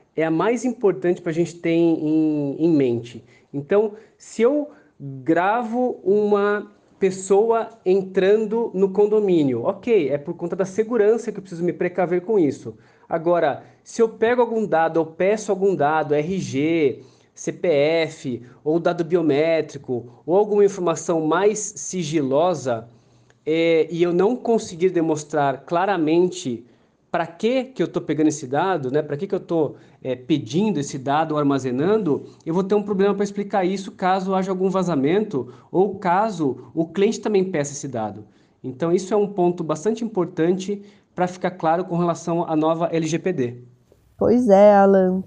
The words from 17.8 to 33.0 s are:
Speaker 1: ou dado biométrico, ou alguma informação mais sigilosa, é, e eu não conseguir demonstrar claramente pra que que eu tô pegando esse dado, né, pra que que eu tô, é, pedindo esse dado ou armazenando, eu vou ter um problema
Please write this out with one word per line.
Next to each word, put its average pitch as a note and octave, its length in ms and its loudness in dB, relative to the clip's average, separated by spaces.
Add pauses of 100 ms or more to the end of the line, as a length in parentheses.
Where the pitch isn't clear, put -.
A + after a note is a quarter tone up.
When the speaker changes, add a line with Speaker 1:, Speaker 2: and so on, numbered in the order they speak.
Speaker 1:
ou D#3+ 160 0
dado E3+ 240 -2
biométrico, D3+ 1200 0
ou D#3+ 100 0
alguma G3+ 300 4
informação E3+ 600 0
mais F#3+ 500 2
sigilosa, C#3+ 1120 -2 (560)
é, D#3+ 480 2
e E3+ 100 0
eu F3 100 2
não F#3+ 220 2
conseguir A3 540 0
demonstrar D#3 800 0
claramente E3+ 1000 0 (460)
pra E3+ 140 -2
que A#3+ 380 -2
que A#3+ 180 -8
eu D#3+ 40 2
tô F3+ 140 -6
pegando D3+ 280 0
esse C#3+ 180 -4
dado, D3 440 -2
né, D3 120 0
pra D3 140 -8
que F#3 100 -8
que G3 80 -4
eu F3+ 60 -4
tô, D#3+ 360 -2 (260)
é, B2+ 140 -4
pedindo D3 640 -2
esse C#3 180 -8
dado D3 340 -2
ou D3+ 60 0
armazenando, C#3+ 840 0 (200)
eu E3 80 -6
vou F#3+ 120 0
ter G3 100 0
um G#3 80 2
problema G3+ 320 0